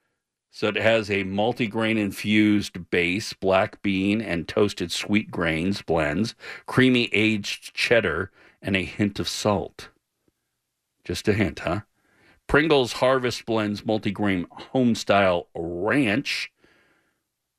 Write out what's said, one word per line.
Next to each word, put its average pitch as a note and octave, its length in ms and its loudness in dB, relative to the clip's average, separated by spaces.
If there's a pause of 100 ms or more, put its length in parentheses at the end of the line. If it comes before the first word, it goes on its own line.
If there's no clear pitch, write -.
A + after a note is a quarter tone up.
(520)
So - 180 -2
it G2+ 80 -2
has G#2+ 340 2
a G2 140 0
multigrain A2 720 -2
infused G#2 920 0
base, F2+ 440 -2
black F#2+ 480 0
bean G2+ 400 0
and F2 260 -6
toasted G2+ 460 -2
sweet - 360 -2
grains E2+ 520 -2
blends, D#2+ 520 -2 (320)
creamy B2+ 460 4
aged G#2+ 640 -2
cheddar, G2 580 0 (300)
and G2 160 -2
a D2+ 80 -4
hint G2+ 340 -4
of F2 80 -6
salt. - 640 -4 (1160)
Just - 240 -8
a G#2 60 4
hint, F#2+ 260 -2
huh? F2+ 220 -4 (640)
Pringles C#3+ 460 4
Harvest B2+ 520 0
Blends G#2+ 360 -2
Multigrain G2+ 640 0 (260)
Homestyle G2+ 840 2
Ranch. G2+ 1000 -2 (1040)